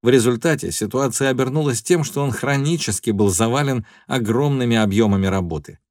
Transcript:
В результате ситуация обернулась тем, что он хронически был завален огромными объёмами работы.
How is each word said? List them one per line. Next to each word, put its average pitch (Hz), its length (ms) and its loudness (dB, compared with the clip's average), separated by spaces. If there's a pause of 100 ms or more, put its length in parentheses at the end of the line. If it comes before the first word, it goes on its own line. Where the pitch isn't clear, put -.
В 113 80 2
результате 123 600 2
ситуация 127 600 -2
обернулась 127 520 -2
тем, 170 220 2
что - 180 -6
он 139 80 -2
хронически 139 800 -2
был 101 200 2
завален 120 540 0 (220)
огромными 123 720 0
объёмами 101 500 2
работы. 87 540 -4 (100)